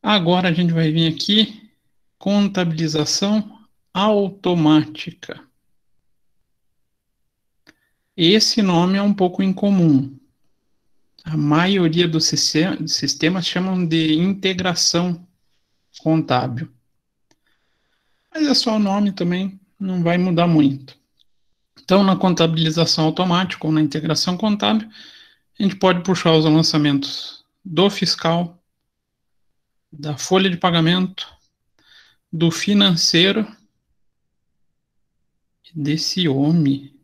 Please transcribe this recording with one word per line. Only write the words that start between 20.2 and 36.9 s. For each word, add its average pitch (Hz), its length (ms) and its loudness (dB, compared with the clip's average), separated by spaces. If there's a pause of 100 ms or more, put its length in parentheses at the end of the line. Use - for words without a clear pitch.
muito. 147 540 0 (840)
Então, 196 220 4
na 190 120 4
contabilização 165 880 0
automática 180 600 -2
ou 156 80 0
na 156 80 2
integração 156 560 -2
contábil, 208 500 0 (680)
a 208 60 -2
gente 196 120 0
pode 180 280 2
puxar 175 300 0
os 160 120 4
lançamentos 151 1000 0 (220)
do 185 240 0
fiscal, 170 720 -2 (1300)
da 147 240 -10
folha 190 320 0
de 175 100 -2
pagamento, 175 680 0 (1040)
do 165 200 0
financeiro 196 960 0 (2250)
e 165 160 -12
desse 160 460 -4
homem. 139 760 0